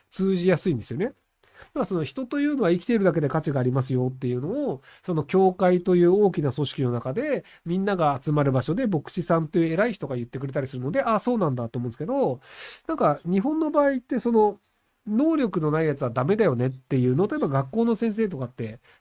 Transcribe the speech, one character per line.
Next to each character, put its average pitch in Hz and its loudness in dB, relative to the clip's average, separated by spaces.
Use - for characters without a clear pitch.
通 190 0
じ 175 -2
や 180 4
す - -2
い 147 2
ん - -2
で 104 -8
す - -12
よ 127 -4
ね。 226 -4
要 - -2
は 196 -2
そ 185 -4
の 160 0
人 254 -8
と 285 -4
い 285 2
う 302 -2
の 254 0
は 170 4
生 175 0
き - -20
て 240 2
い 220 2
る 196 2
だ 175 4
け 160 0
で 143 0
価 160 0
値 156 -2
が 139 0
あ 123 2
り 127 2
ま 131 2
す 131 -4
よ 127 0
っ 131 -16
て 131 -6
い 123 -2
う 123 -4
の 147 -6
を、 135 -8
そ 185 -4
の 156 -2
教 185 4
会 180 2
と 185 2
い 175 6
う 190 6
大 185 4
き 160 -2
な 139 0
組 147 -2
織 - -4
の 123 0
中 120 -4
で、 262 -4
み 170 -2
ん 190 -2
な 202 0
が 147 0
集 156 -4
ま 147 2
る 139 2
場 127 2
所 156 -2
で 254 0
牧 165 -2
師 170 -4
さ 170 2
ん 160 -2
と 180 0
い 165 2
う 160 -4
偉 196 0
い 220 -4
人 147 -10
が 131 -6
言 120 -6
っ - -10
て 135 -12
く 135 -6
れ 131 -10
た 143 -2
り 131 -4
す 131 -10
る 123 -6
の 139 -4
で、 269 0
「あ 226 0
あ、 196 0
そ 247 -2
う - 0
な 180 2
ん 131 0
だ」 120 -4
と 127 -6
思 123 -4
う - -6
ん - -6
で - -10
す - -18
け 151 -8
ど、 208 -2
な 320 -4
ん - -4
か 156 2
日 185 2
本 311 0
の 311 -2
場 302 4
合 277 2
っ - -8
て 254 -4
そ 240 -2
の、 214 4
能 294 2
力 202 0
の 151 2
な 156 2
い 160 0
や 143 0
つ 143 -6
は 123 -2
ダ 127 -2
メ 190 2
だ 214 2
よ 139 2
ね 123 0
っ - -2
て 131 -4
い 123 4
う 127 4
の、 185 2
例 302 -4
え - -4
ば 208 0
学 135 -2
校 226 0
の 233 2
先 226 -2
生 220 -2
と 175 -8
か 127 -6
っ 117 -8
て、 110 -10